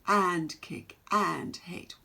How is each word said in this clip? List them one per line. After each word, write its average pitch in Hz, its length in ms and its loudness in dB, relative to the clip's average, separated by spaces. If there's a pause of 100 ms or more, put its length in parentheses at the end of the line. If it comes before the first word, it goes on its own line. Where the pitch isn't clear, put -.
and 180 540 2
kick - 360 -12 (140)
and 180 460 0
hate? - 480 -12